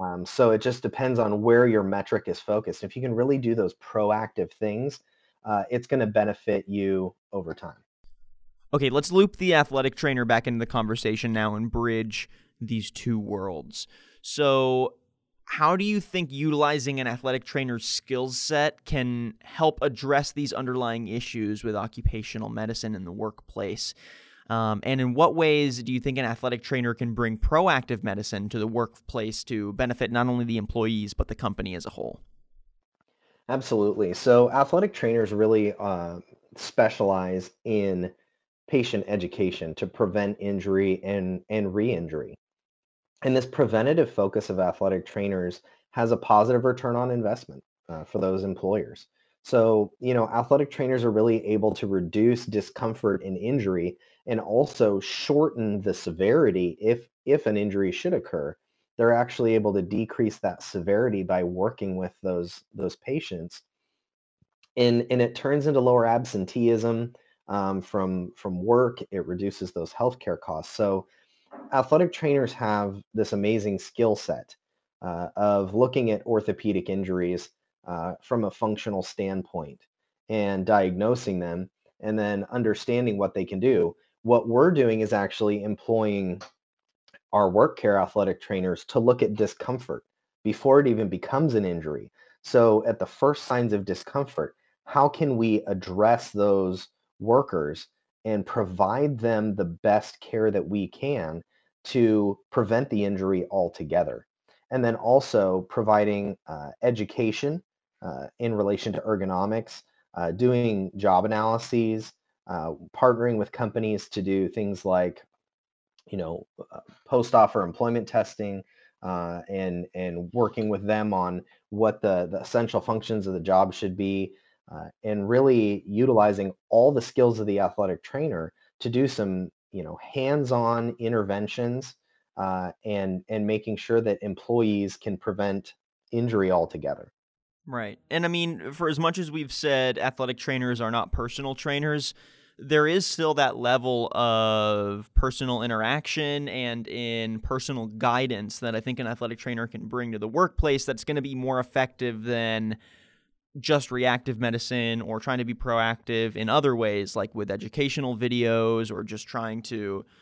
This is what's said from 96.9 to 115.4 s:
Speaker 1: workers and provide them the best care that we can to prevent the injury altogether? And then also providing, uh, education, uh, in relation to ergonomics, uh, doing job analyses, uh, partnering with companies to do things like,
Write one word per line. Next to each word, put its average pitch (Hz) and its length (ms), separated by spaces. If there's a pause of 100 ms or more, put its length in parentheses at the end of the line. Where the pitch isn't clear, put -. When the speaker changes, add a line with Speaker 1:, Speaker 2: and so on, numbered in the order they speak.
Speaker 1:
workers 98 680 (380)
and 107 200
provide 110 720
them 107 360
the 95 100
best 104 560
care 110 280
that 95 180
we 98 200
can 85 560 (420)
to 107 520 (120)
prevent 120 400
the 104 140
injury 95 480
altogether? 82 760 (460)
And 127 120
then 117 120
also 104 720
providing, 104 680 (100)
uh, 76 220 (120)
education, 120 800 (400)
uh, 69 260 (120)
in 117 160
relation 101 380
to - 80
ergonomics, 101 840 (320)
uh, 85 160
doing 113 640
job 95 300
analyses, 110 880 (340)
uh, 82 240 (240)
partnering 120 420
with 101 140
companies 110 580
to 104 120
do 95 260
things 101 380
like, 90 360 (840)